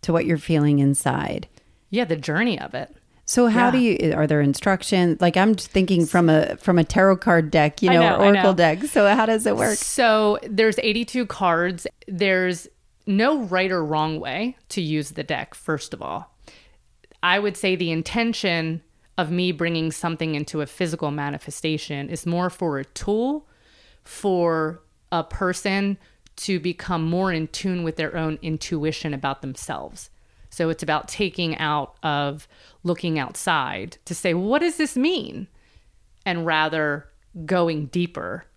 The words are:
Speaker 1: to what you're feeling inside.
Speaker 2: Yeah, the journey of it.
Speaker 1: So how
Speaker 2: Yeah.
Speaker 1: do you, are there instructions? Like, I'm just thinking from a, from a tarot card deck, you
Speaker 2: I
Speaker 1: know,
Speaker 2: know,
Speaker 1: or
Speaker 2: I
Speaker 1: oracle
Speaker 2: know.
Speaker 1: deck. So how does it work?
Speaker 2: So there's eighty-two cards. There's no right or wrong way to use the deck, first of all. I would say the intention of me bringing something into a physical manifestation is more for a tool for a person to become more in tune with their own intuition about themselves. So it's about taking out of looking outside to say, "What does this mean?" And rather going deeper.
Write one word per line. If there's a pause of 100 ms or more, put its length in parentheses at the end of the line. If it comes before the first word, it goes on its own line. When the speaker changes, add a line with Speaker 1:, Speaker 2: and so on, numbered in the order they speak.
Speaker 1:
to
what
you're
feeling
inside. (420)
Speaker 2:
Yeah,
the
journey
of
it. (300)
Speaker 1:
So
how
Speaker 2:
Yeah.
Speaker 1:
do
you,
are
there
instructions?
Like,
I'm
just
thinking
from
a,
from
a
tarot
card
deck,
you
Speaker 2:
I
Speaker 1:
know,
Speaker 2:
know,
Speaker 1:
or
Speaker 2:
I
Speaker 1:
oracle
Speaker 2:
know.
Speaker 1:
deck.
So
how
does
it
work?
Speaker 2:
So
there's
eighty-two
cards. (200)
There's (380)
no
right
or
wrong
way (140)
to
use
the
deck,
first
of
all. (880)
I
would
say
the
intention (360)
of
me
bringing
something
into
a
physical
manifestation
is
more
for
a
tool (560)
for (300)
a
person (400)
to
become
more
in
tune
with
their
own
intuition
about
themselves. (400)
So
it's
about
taking
out
of (360)
looking
outside
to
say,
"What
does
this
mean?" (800)
And
rather (360)
going
deeper. (120)